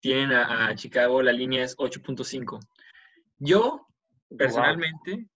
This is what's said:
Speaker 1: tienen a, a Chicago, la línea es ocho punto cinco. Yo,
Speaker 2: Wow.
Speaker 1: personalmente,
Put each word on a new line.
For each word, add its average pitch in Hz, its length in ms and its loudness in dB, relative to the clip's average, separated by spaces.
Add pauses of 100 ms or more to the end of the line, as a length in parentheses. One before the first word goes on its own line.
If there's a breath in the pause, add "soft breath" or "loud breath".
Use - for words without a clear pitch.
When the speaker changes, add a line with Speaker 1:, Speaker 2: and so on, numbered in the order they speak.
Speaker 1:
tienen 131 320 0
a, 117 340 2
a 123 80 -2
Chicago, 123 460 2
la 127 100 4
línea 127 320 -2
es 127 140 -8
ocho - 240 -6
punto 127 240 -8
cinco. 120 340 -10 (800 soft breath)
Yo, 214 480 2 (460)
Speaker 2:
Wow. - 60 -18
Speaker 1:
personalmente, 160 1000 0